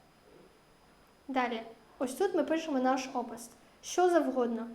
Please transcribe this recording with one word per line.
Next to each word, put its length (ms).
Далі, 340
ось 160
тут 200
ми 100
пишемо 340
наш 360
опис. 360
Що 280
завгодно. 640